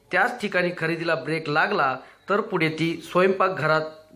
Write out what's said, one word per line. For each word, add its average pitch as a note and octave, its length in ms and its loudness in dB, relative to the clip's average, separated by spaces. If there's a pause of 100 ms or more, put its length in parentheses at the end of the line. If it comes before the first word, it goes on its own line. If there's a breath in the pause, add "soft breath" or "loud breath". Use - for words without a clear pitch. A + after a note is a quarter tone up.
(120)
त्याच G#3+ 300 0
ठिकाणी F3+ 360 0
खरेदीला E3 380 -2
ब्रेक D#3 340 -4
लागला D#3 480 2 (320 loud breath)
तर G3+ 120 2
पुढे F3 280 0
ती E3 320 -2
स्वयंपाकघरात F3 800 2 (340)